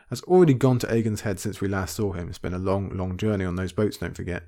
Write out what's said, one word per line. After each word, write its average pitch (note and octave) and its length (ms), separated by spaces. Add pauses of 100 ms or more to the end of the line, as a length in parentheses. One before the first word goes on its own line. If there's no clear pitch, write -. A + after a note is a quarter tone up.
has A#2+ 120
already F3 320
gone B2+ 260
to - 80
Aegon's A2+ 340
head G2 200
since G2+ 180
we G2 80
last F#2+ 300
saw G2+ 160
him. F2 160
It's - 80
been F2+ 160
a F2+ 40
long, F#2+ 380
long F#2 220
journey G#2 260
on F2+ 140
those F#2 160
boats, G#2+ 240
don't F2 180
forget, F2+ 320